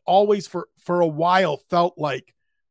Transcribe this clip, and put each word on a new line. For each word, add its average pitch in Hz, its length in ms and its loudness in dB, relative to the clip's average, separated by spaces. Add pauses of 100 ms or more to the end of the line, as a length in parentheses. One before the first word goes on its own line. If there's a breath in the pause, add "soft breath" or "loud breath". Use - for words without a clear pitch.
always 208 420 2
for, - 220 -12 (100)
for 175 220 -2
a 170 60 2
while 165 500 0
felt 175 400 -2
like 139 360 -8 (380)